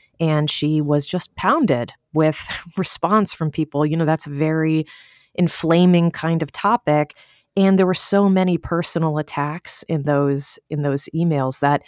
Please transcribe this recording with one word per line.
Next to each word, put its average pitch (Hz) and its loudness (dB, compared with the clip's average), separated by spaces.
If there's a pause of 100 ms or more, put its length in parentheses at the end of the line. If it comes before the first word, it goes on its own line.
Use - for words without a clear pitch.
(180)
and 151 0
she 151 0
was 147 0
just - -6
pounded 185 0 (200)
with 156 0 (160)
<laughs> - -12
response 190 0
from 156 -4
people. 151 -2
You 151 0
know, 165 0
that's 156 0
a 147 -14
very 156 0 (500)
inflaming 170 2
kind 165 -2
of 147 -6
topic, 151 -2 (400)
and 190 4
there 185 4
were 185 0
so 202 2
many 185 2
personal 165 -2
attacks 147 -6
in 156 -2
those, 139 0 (100)
in 147 -4
those 139 -2
emails 151 0
that 143 2